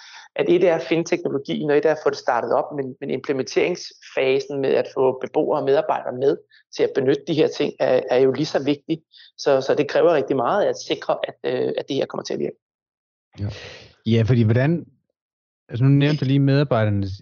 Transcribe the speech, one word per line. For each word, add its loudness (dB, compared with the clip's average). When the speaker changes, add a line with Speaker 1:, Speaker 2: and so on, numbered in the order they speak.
Speaker 1:
at 0
et 4
er 4
at -4
finde -2
teknologien, -4
og 4
et 4
er 4
at -6
få 0
det -2
startet -2
op, 2
men, -6
men -8
implementeringsfasen -2
med 0
at 2
få 2
beboere 0
og -4
medarbejdere 0
med 0
til -2
at 2
benytte 0
de -2
her 4
ting, -4
er, 2
er 2
jo 4
lige -4
så -2
vigtig. -4
Så, 2
så 0
det 0
kræver 4
rigtig 0
meget 0
at -2
sikre, -4
at, -12
øh, -2
at -6
det -4
her -2
kommer -8
til -8
at -4
virke. -6
Speaker 2:
Ja. -6
Ja, 4
fordi 4
hvordan... 2
Altså, -2
nu 6
nævnte 4
du -4
lige 2
medarbejderne. 2